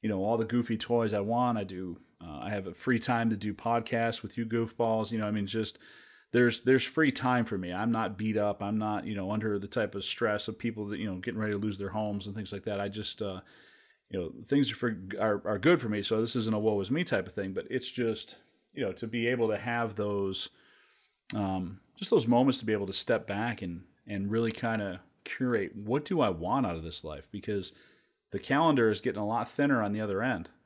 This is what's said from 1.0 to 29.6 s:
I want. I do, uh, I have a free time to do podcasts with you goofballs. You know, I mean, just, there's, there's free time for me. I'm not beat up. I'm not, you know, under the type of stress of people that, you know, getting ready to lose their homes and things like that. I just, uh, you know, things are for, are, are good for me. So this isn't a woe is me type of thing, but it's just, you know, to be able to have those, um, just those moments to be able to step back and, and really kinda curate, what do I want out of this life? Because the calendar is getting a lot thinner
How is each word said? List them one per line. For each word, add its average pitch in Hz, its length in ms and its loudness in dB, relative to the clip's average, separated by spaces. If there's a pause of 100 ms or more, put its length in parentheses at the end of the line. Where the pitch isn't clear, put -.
I 101 60 2
want. 117 360 2
I 107 60 -2
do, 92 340 -6 (240)
uh, 76 220 -10
I 98 80 -6
have 101 160 -4
a 85 80 -8
free 123 240 2
time 117 320 2
to 110 60 -2
do 101 180 -4
podcasts 117 680 0
with - 120 -8
you 117 80 -2
goofballs. 113 680 0
You 113 60 -2
know, 107 100 0
I - 20 0
mean, 104 160 0
just, 107 320 -2 (540)
there's, 120 300 4
there's 127 220 6
free 151 280 2
time 123 320 2
for 107 140 -4
me. 87 140 -4
I'm 107 200 0
not 107 240 0
beat 107 220 0
up. 104 240 0
I'm 104 160 0
not, 107 280 -2
you 104 80 -4
know, 98 160 -4
under 107 280 0
the 98 100 -6
type 107 260 -2
of 98 80 -4
stress 104 460 0
of 107 100 -8
people 110 300 -4
that, 104 100 -4
you 107 80 -4
know, 95 100 -4
getting 92 220 -6
ready 107 140 0
to 101 60 0
lose 104 180 -2
their 98 140 -4
homes 104 360 -2
and 101 80 -8
things 104 180 -8
like 98 120 -8
that. 101 160 -2
I 101 80 -2
just, 101 320 -6
uh, 95 200 -4 (680)
you 98 100 -4
know, 85 140 -4 (160)
things 139 240 4
are - 40 -8
for, 113 200 0 (240)
are, 104 240 2
are 104 140 0
good 156 220 6
for 120 80 -4
me. 104 140 0
So 110 180 2
this 117 160 0
isn't 110 180 2
a 107 40 2
woe 104 220 4
is 95 100 -2
me 165 140 2
type 98 220 0
of - 80 -16
thing, 95 180 -4
but 101 180 -4
it's 120 180 -2
just, - 480 -2 (360)
you 147 100 -6
know, 98 100 -2
to 113 140 -8
be 117 220 0
able 120 200 2
to 104 100 0
have 117 360 -2
those, 101 540 -2 (880)
um, 95 460 -2 (180)
just - 120 -4
those 151 160 6
moments 123 340 4
to - 40 -10
be 110 80 2
able 101 140 0
to 95 80 -6
step - 320 0
back 110 360 -2
and, 87 200 -8 (240)
and 101 240 -2
really 113 220 2
kinda 104 480 -2 (240)
curate, 113 520 0
what 117 300 -2
do 170 160 2
I 107 80 4
want 95 360 0
out 87 100 -2
of 82 60 -6
this - 220 -8
life? 76 260 -10
Because 101 440 -4 (560)
the 101 80 -4
calendar 139 520 4
is 101 120 0
getting 123 180 -2
a 104 60 -2
lot 110 240 -2
thinner 143 320 2